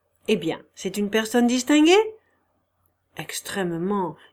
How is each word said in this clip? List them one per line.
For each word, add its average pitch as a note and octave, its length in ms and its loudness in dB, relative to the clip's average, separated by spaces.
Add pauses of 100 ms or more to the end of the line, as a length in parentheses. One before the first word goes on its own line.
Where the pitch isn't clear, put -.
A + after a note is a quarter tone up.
(300)
Eh G#3+ 80 2
bien, D#3+ 240 -6 (120)
c'est F#3+ 240 -8
une G#3 120 -2
personne A3 380 0
distinguée ? » « D4+ 680 4 (1000)
Extrêmement, F3 1000 -4 (180)